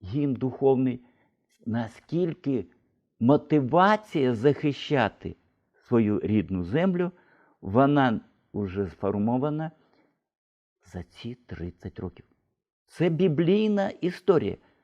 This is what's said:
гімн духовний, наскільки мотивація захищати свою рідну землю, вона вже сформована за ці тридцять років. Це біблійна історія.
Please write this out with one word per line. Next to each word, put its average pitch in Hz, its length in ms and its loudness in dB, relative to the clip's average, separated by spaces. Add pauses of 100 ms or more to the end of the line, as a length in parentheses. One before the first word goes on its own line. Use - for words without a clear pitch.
гімн 135 320 -4
духовний, 127 640 0 (640)
наскільки 123 1000 -4 (540)
мотивація 147 1160 2
захищати 131 1000 -2 (520)
свою 107 340 2
рідну 95 420 0
землю, 175 460 0 (500)
вона 131 600 2 (340)
вже 98 320 -4
сформована 127 840 -4 (1200)
за 87 100 -12
ці - 320 -16 (120)
тридцять 87 540 -14
років. 90 240 -12 (640)
Це 170 220 -2
біблійна 190 800 0
історія. 156 680 -2 (280)